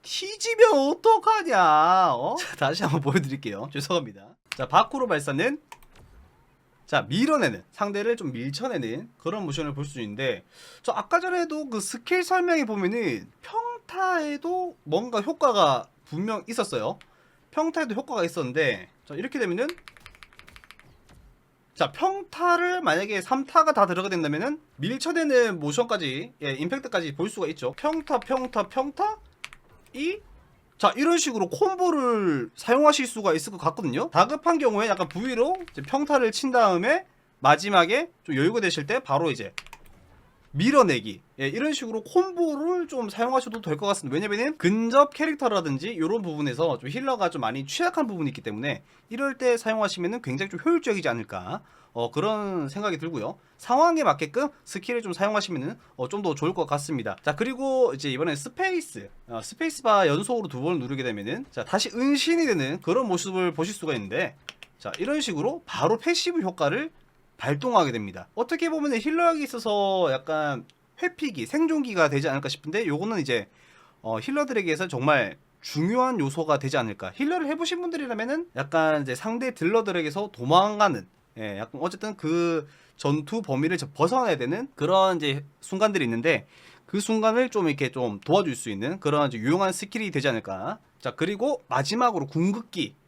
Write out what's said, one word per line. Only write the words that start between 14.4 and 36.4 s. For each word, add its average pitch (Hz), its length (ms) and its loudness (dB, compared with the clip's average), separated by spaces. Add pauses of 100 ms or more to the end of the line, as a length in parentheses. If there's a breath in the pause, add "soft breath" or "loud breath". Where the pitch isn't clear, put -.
뭔가 208 380 -2
효과가 202 680 4 (180)
분명 196 440 -4
있었어요. 185 500 -2 (540 soft breath)
평타에도 311 420 -2
효과가 226 300 -2
있었는데, 139 640 -2 (180)
자, - 80 -14
이렇게 254 240 -6
되면은, 214 300 -2 (2000)
자, 147 180 0
평타를 359 920 0
만약에 202 380 0
삼 262 260 -2
타가 311 260 4
다 202 140 6
들어가게 185 300 -2
된다면은 170 440 -2 (160)
밀쳐내는 247 840 2
모션까지, 160 720 -2 (100)
예, 139 120 -2
임팩트까지 175 600 -4
볼 175 160 -4
수가 185 160 -4
있죠. 131 300 -4
평타, 302 420 -2
평타, 254 500 -2
평타, 392 500 -2 (760)
이, 330 240 -4 (600)
자, 196 180 4
이런 330 220 4
식으로 226 320 0
콤보를 247 1040 2
사용하실 285 500 4
수가 196 280 0
있을 160 180 -4
것 185 60 -14
같거든요. 160 500 -2
다급한 294 480 4
경우에 226 320 2
약간 190 180 0
부위로 240 480 0 (160)
이제 - 120 -12
평타를 269 500 2
친 262 180 -2